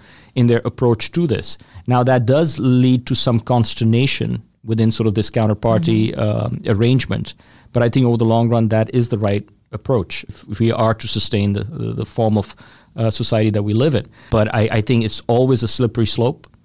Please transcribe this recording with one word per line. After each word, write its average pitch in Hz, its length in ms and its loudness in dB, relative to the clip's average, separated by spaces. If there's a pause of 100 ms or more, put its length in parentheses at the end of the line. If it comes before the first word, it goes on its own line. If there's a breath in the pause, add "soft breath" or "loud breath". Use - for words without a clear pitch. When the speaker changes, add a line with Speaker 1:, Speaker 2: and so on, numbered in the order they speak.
(360 loud breath)
Speaker 1:
in 120 120 4
their 117 160 2
approach 120 480 -2
to 170 160 0
this. 101 300 -4 (280 loud breath)
Now, 123 180 2
that 127 220 2
does 139 340 2
lead 127 480 2
to 131 60 -2
some 117 280 0
consternation 117 1000 0 (220)
within 113 260 0
sort 110 180 0
of 104 80 0
this 107 140 0
counterparty, 110 840 0
Speaker 2:
Mm-hmm. 110 300 -2
Speaker 1:
um, 117 200 -6
arrangement. 113 720 0 (380 soft breath)
But 120 100 2
I 120 60 2
think 127 160 2
over 117 120 2
the 117 80 2
long 117 220 2
run, 117 220 2
that 110 260 0
is 117 140 0
the 117 80 -2
right 101 300 -2 (260)
approach - 560 -4
if, - 180 -18
if 104 140 -8
we 113 100 2
are 113 220 2
to 107 160 -8
sustain 101 420 0
the, 104 140 -4
the, 110 260 -8
the 113 140 -6
form 110 320 0
of, - 180 -4 (400 loud breath)
uh, 113 140 0
society 110 400 0
that 104 140 -2
we 104 100 -2
live 131 220 2
in. - 120 -2 (240 loud breath)
But 107 240 2
I, 110 160 2
I 107 100 0
think 117 220 2
it's - 240 -4
always 123 340 2
a 117 60 -2
slippery 117 380 0
slope. 120 420 -2 (180)